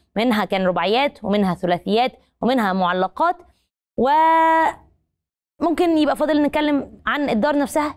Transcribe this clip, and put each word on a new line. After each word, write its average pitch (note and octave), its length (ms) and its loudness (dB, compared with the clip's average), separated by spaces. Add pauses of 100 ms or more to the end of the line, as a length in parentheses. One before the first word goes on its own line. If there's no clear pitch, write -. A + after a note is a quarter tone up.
(160)
منها G#3+ 300 0
كان F#3+ 200 -2
رباعيات F#3+ 580 -2
ومنها F#3+ 320 0
ثلاثيات F#3+ 560 -2 (300)
ومنها A3 320 0
معلقات. F#3 640 -2 (600)
وممكن D#4+ 800 2 (1200)
يبقى C#4+ 180 0
فاضل D4 260 0
نتكلم D4 680 -2
عن C4+ 220 -2
الدار C#4+ 280 0
نفسها، D4 400 -2